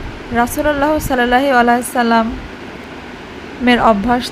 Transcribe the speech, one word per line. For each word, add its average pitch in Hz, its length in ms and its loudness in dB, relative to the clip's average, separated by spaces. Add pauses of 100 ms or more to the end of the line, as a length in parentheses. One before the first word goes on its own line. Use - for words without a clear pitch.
(320)
রাসূলুল্লাহ 294 640 2
সাল্লাল্লাহু 247 520 2
আলাইহি 240 320 4
ওয়াসাল্লামের - 2000 -2
অভ্যাস 233 520 2